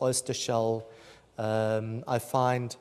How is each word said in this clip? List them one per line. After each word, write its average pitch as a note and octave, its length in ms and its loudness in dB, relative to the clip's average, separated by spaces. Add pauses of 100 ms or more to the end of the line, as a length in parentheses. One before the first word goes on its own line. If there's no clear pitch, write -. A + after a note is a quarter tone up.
oyster B2+ 320 0
shell. A2+ 520 0 (520)
Um, A2 680 0
I B2 120 0
find B2 640 0